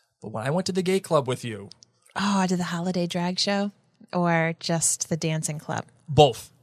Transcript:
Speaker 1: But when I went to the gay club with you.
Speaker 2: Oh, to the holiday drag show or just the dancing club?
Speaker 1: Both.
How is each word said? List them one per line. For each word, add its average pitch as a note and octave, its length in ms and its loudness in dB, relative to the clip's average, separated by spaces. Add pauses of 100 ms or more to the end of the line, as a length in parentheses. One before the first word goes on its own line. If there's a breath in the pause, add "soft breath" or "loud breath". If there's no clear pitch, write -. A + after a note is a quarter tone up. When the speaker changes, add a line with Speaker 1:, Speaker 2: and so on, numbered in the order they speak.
(200)
Speaker 1:
But A2 120 -12
when A2+ 120 -6
I C3+ 60 -2
went F3+ 160 0
to F#3+ 60 -2
the F#3 100 0
gay F#3 160 0
club D3+ 300 2
with B2 160 -2
you. G#2 260 -10 (460)
Speaker 2:
Oh, G3 320 2
to F3+ 80 0
the F3 80 -2
holiday F3 420 -2
drag F3+ 320 -4
show G3+ 320 0 (420)
or E3+ 460 0
just - 500 -2
the E3+ 80 -2
dancing D#3+ 440 -4
club? - 240 -6 (240)
Speaker 1:
Both. C#3 420 6 (120)